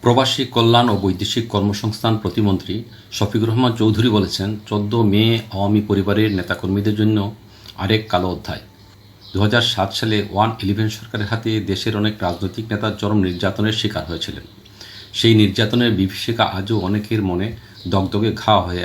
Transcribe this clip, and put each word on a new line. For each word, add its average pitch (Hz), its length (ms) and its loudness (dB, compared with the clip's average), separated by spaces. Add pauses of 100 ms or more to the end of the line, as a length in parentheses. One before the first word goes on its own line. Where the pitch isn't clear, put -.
প্রবাসী 127 340 4 (120)
কল্যাণ 120 380 6
ও - 20 2 (100)
বৈদেশিক 98 400 -2 (100)
কর্মসংস্থান 104 680 0
প্রতিমন্ত্রী 98 520 0 (420)
শফিকুর 110 340 0
রহমান 120 300 2
চৌধুরী 110 360 4
বলেছেন, 98 320 0 (200)
চোদ্দ 104 240 -2 (200)
মে 104 100 4 (320)
আওয়ামী 101 340 2
পরিবারের 104 500 2
নেতাকর্মীদের 98 640 -2
জন্য 107 180 2 (640)
আরেক 107 200 0 (100)
কালো 92 220 0
অধ্যায়। - 280 -10 (680)
দুহাজার 107 400 2
সাত 98 260 -2
সালে 110 180 0 (160)
ওয়ান 107 180 2 (120)
ইলেভেন 104 340 0
সরকারের - 340 -8
হাতে 113 200 -2 (200)
দেশের 107 260 -2
অনেক 104 180 0 (120)
রাজনৈতিক 92 460 -4
নেতা 104 160 -2 (120)
চরম 107 260 0
নির্যাতনের 95 540 -2
শিকার - 300 -4
হয়েছিলেন। - 340 -8 (760)
সেই 113 160 6
নির্যাতনের 110 640 4
বিভীষিকা 104 460 0 (140)
আজও 104 200 -2
অনেকের 104 440 -2
মনে 92 240 -2 (400)
দগদগে 98 440 0 (120)
ঘা 107 120 4 (120)
হয়ে 90 180 -4